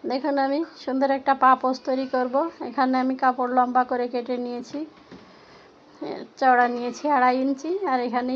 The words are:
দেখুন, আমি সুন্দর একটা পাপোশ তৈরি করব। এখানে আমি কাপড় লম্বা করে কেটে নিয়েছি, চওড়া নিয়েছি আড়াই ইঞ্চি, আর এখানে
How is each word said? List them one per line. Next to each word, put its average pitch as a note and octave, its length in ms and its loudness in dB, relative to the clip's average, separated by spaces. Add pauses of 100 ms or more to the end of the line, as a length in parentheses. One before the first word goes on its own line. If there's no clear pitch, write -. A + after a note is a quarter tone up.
দেখুন, C4+ 340 -2
আমি C#4 200 0 (260)
সুন্দর C4 260 0
একটা C4+ 240 2 (100)
পাপোশ B3+ 400 4
তৈরি C4 240 -2
করব। B3+ 260 -2 (320)
এখানে B3+ 320 0
আমি C4 180 0
কাপড় B3+ 380 0
লম্বা B3+ 300 2
করে B3 240 -2
কেটে B3 300 -4
নিয়েছি, B3 400 -8 (1600)
চওড়া B3 320 6
নিয়েছি A#3+ 360 -6 (120)
আড়াই B3+ 240 4
ইঞ্চি, C#4 300 -2 (180)
আর C4 120 0
এখানে B3 360 -2